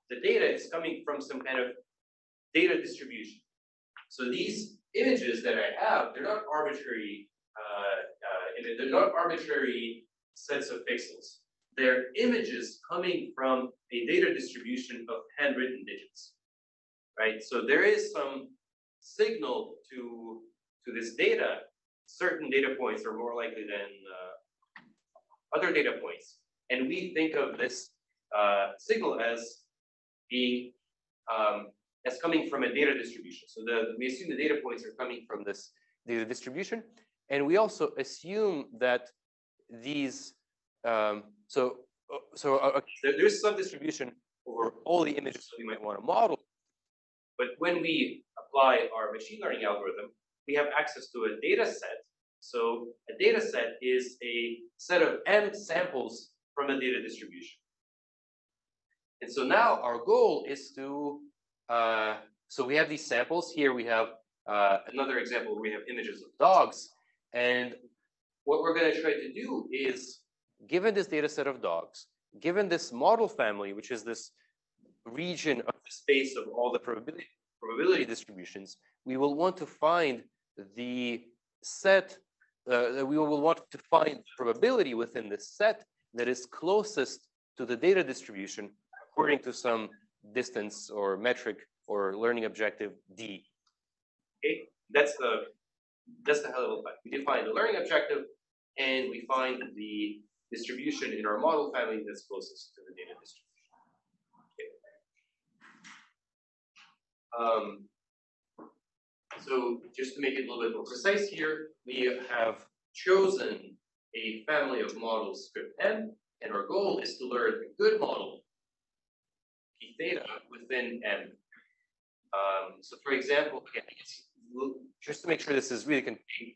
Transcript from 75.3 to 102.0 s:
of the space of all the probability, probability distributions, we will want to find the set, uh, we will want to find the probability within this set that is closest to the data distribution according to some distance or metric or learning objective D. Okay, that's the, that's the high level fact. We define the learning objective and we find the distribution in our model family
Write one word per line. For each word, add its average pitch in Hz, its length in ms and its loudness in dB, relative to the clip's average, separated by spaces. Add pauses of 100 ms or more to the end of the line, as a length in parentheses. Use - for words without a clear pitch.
of - 120 -2
the - 160 -20
space 135 460 2
of 110 120 -6
all 120 220 0
the 120 80 0
probability, 123 480 -8 (340)
probability 147 440 2
distributions, 98 720 -10 (280)
we 131 120 -4
will 143 180 2
want 180 220 0
to 151 100 -8
find 151 560 2 (540)
the 123 480 -4 (380)
set, 190 540 4 (540)
uh, 123 340 4
we 147 140 2
will 151 220 4
want 160 200 4 (100)
to 139 80 -16
find 156 400 4
the - 180 -20
probability 135 580 4
within 113 340 -4
this 101 220 -8
set 214 340 2 (300)
that 117 140 0
is 127 180 -2
closest 185 800 0 (300)
to - 100 -6
the 120 100 -2
data 175 280 6
distribution 101 640 -10 (400)
according 147 300 4
to - 120 -8
some 113 360 0 (440)
distance 107 580 -4
or 98 260 0
metric 113 420 -2 (280)
or 101 300 0
learning 117 280 2
objective 104 480 -4 (240)
D. 104 280 -12 (920)
Okay, - 300 -2 (220)
that's 139 260 6
the, 113 320 0 (760)
that's 147 180 4
the 127 100 -6
high 127 80 -2
level 107 240 -2
fact. - 200 -12
We 113 140 -12
define 131 260 2
the - 80 -2
learning 214 300 2
objective 151 420 2 (540)
and 131 320 2
we 117 160 -10
find 131 340 0 (160)
the 107 440 -6 (320)
distribution 127 600 -4
in 107 140 -4
our 107 120 0
model 147 360 2
family 110 320 -2